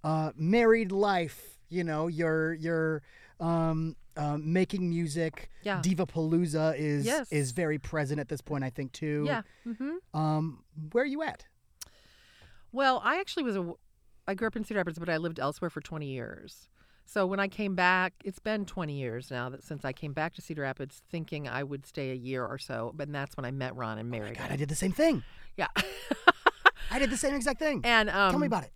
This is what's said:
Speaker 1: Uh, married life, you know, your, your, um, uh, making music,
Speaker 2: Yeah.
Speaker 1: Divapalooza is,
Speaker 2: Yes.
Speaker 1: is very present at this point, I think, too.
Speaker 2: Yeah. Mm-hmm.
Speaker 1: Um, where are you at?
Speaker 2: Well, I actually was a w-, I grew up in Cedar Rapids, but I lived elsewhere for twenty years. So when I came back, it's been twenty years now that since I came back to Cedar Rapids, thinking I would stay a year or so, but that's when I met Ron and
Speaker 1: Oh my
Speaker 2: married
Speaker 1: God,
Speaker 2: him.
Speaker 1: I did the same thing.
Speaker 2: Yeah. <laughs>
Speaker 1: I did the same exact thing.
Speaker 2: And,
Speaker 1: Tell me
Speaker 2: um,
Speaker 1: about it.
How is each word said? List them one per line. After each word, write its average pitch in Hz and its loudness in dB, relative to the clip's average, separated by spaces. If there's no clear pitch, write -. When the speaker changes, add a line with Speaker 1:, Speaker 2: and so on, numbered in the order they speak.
Speaker 1:
Uh, 156 0
married 220 6
life, 196 0
you 175 -2
know, 160 0
your, 160 2
your, 160 0
um, 165 2
uh, 147 0
making 180 2
music, 165 -2
Speaker 2:
Yeah. 190 0
Speaker 1:
Divapalooza 160 2
is, 147 2
Speaker 2:
Yes. 269 0
Speaker 1:
is 143 2
very 156 0
present 147 -2
at 135 -4
this 151 -6
point, 139 -2
I 131 -2
think, 131 -6
too. 147 -2
Speaker 2:
Yeah. 214 0
Mm-hmm. 254 -6
Speaker 1:
Um, 156 0
where 247 2
are 294 0
you 285 -4
at? - -8
Speaker 2:
Well, 262 4
I 285 2
actually 359 -4
was 226 0
a 190 0
w-, 170 -6
I 196 -2
grew 220 -2
up 214 -4
in 220 -4
Cedar 208 -2
Rapids, 170 -2
but 170 -4
I 160 2
lived 165 -2
elsewhere 151 -2
for 147 -8
twenty 151 -8
years. - -10
So 196 2
when 196 0
I 196 2
came 196 -2
back, 185 4
it's 196 -8
been 214 -2
twenty 165 -4
years 127 -4
now 127 -4
that 135 -12
since 147 -10
I 135 -2
came 147 -8
back 160 -2
to - -14
Cedar 151 -8
Rapids, 135 -6
thinking 151 -6
I 127 -4
would 143 -8
stay 135 -6
a 131 -4
year 127 -4
or 135 -6
so, 117 -6
but 147 -8
that's 139 -6
when 135 -6
I 123 -4
met 127 -4
Ron 110 -4
and 113 -6
Speaker 1:
Oh 120 -4
my 120 -4
Speaker 2:
married 107 -8
Speaker 1:
God, 131 -8
Speaker 2:
him. 135 -4
Speaker 1:
I - -2
did 143 -2
the 156 -2
same 190 0
thing. 294 4
Speaker 2:
Yeah. 185 0
<laughs> - 2
Speaker 1:
I 254 0
did 269 4
the 254 0
same 285 2
exact 262 0
thing. 294 0
Speaker 2:
And, 226 6
Speaker 1:
Tell 190 6
me - 4
Speaker 2:
um, 294 2
Speaker 1:
about 226 2
it. - -14